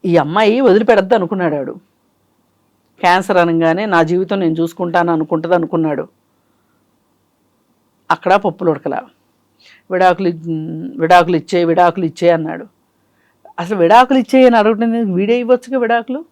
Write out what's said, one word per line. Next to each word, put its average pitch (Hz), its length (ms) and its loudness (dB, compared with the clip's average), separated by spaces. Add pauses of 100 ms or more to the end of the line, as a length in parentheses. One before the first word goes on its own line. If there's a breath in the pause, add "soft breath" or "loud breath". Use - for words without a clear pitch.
ఈ 170 120 0
అమ్మాయి 202 440 2
వదిలిపెడద్దు 214 540 4
అనుకున్నాడు 180 420 -2
ఆడు. 135 240 -10 (1200)
క్యాన్సర్ 185 360 0
అనగానే 170 500 0
నా 175 160 2
జీవితం 180 380 -2
నేను 165 120 0
చూసుకుంటాను 170 600 -2
అనుకుంటది 165 420 -2
అనుకున్నాడు. 156 540 -4 (2000)
అక్కడ 180 240 0
పప్పులు 185 360 -2
ఉడకలా. 147 320 -6 (880 soft breath)
విడాకులు 185 380 0
ఇ-, 160 720 -8
విడాకులు 170 360 2
ఇచ్చే, 170 280 -2
విడాకులు 170 400 0
ఇచ్చే 170 260 -2
అన్నాడు. 165 360 -4 (920)
అసలు 180 180 -6
విడాకులు 233 420 4
ఇచ్చే 254 280 4
అని 233 100 4
అడగటం 220 580 0
వీడే 214 260 0
ఇవ్వచ్చుగా 247 380 -2
విడాకులు. 233 540 -4